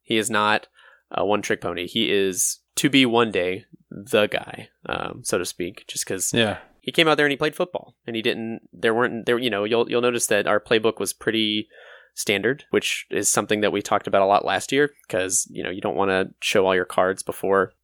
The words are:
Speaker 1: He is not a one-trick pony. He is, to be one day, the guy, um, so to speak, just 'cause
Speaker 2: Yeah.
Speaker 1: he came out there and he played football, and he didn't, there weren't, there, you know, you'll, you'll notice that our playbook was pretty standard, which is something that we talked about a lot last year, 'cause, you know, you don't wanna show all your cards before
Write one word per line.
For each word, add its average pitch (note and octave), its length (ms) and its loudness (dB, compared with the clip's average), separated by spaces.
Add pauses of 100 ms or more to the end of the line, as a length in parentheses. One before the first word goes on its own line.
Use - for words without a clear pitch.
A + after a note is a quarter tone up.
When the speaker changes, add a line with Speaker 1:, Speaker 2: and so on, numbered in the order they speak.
Speaker 1:
He A#2 160 -2
is G#2+ 120 0
not G#2 380 2 (440)
a - 140 -2
one-trick G#2 360 0
pony. F2 260 -6
He G#2+ 240 0
is, G2 480 0 (160)
to - 140 2
be C3 160 6
one A2+ 260 4
day, F#2 340 -2 (240)
the G#2 380 0
guy, - 420 -8 (160)
um, - 380 -8
so - 140 -2
to F2+ 80 -2
speak, - 420 -10
just - 180 -8
'cause - 280 -4
Speaker 2:
Yeah. G#2+ 240 2 (240)
Speaker 1:
he - 120 -8
came E3 140 4
out D3+ 100 4
there D3 80 4
and C#3+ 60 2
he C3+ 60 -4
played D3+ 180 -2
football, - 400 -6 (120)
and A#2 80 -6
he A2+ 60 -4
didn't, A2+ 400 -4 (100)
there A2 220 0
weren't, A2+ 320 -2
there, A#2+ 120 2
you B2 120 -2
know, G2+ 160 -2
you'll, A#2 240 0
you'll A#2+ 120 0
notice A#2+ 260 0
that G2+ 200 2
our G#2 140 2
playbook A2 380 0
was G2+ 140 -4
pretty A2 540 -2 (480)
standard, G#2+ 560 -2
which - 380 0
is G2 200 -2
something G#2+ 320 0
that G2+ 100 2
we G2+ 100 -2
talked - 260 0
about G2+ 140 4
a G2 40 4
lot G2+ 180 4
last F#2 300 -2
year, C#3+ 180 2 (160)
'cause, F#2 420 -2
you - 140 -10
know, - 60 -4
you F#2 100 -8
don't G#2 160 -4
wanna F#2+ 300 0 (160)
show G2 240 2
all F#2+ 100 4
your F#2 100 2
cards F#2+ 380 -2
before G2 480 0 (120)